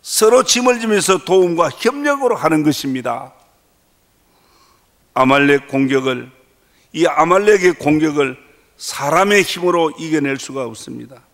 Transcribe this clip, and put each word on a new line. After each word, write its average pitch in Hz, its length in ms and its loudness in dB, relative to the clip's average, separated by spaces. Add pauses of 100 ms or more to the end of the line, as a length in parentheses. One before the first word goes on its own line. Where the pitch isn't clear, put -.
서로 226 420 2
짐을 247 360 0
지면서 202 400 0
도움과 175 500 2
협력으로 277 640 -2
하는 156 280 0
것입니다. 131 680 -4 (1800)
아말렉 139 540 2
공격을, 131 640 -2 (640)
이 165 120 0
아말렉의 180 680 2
공격을 147 640 -2 (400)
사람의 180 680 0
힘으로 170 560 -2
이겨낼 151 380 -2
수가 135 280 -10
없습니다. 120 560 -16 (120)